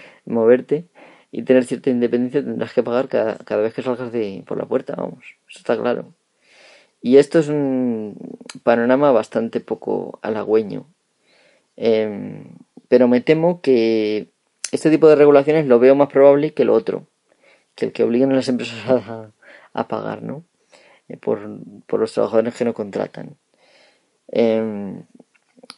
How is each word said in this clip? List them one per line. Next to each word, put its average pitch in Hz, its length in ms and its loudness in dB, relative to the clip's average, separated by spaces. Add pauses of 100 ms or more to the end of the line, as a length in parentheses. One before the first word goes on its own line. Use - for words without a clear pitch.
(240)
moverte 123 640 2 (460)
y 117 100 -8
tener 127 220 2
cierta 123 260 -4
independencia, 123 540 -2
tendrás 113 280 -8
que 120 100 0
pagar 123 260 -2
cada, 110 300 -2
cada 107 240 -4
vez 113 120 -4
que - 80 -8
salgas 120 300 -6
de, 101 340 -6
por - 100 -8
la - 100 -8
puerta, 135 300 -6
vamos. - 280 -10 (240)
Eso - 100 -20
está 120 180 -4
claro. 117 380 -6 (880)
Y 123 140 4
esto 147 240 6
es 147 80 -2
un 127 680 -4 (460)
panorama 123 480 2
bastante 113 480 -2
poco 101 640 -8
halagüeño. 107 640 -2 (920)
Em, 104 680 -2 (420)
pero 123 220 6
me 123 120 4
temo 160 400 0
que 113 680 0 (420)
este - 200 0
tipo 156 180 6
de 151 80 8
regulaciones 147 500 4
lo 120 140 6
veo 131 160 6
más 143 120 2
probable 143 440 4
que - 120 0
lo 113 100 2
otro, - 320 -2 (680)
que 117 120 -6
el 110 60 -8
que 113 120 -2
obliguen 123 260 2
a 135 60 2
las 127 120 -2
empresas 117 300 -6 (100)
a, 113 440 -4 (400)
a 113 160 -8
pagar, 107 340 -8
¿no? 131 220 -12 (640)
Eh, - 80 -14
por, 104 240 -6 (460)
por 107 120 -4
los 110 140 -2
trabajadores 113 420 -2
que 123 100 -4
no 117 100 -4
contratan. 101 640 -10 (920)
Em, 107 760 -4 (720)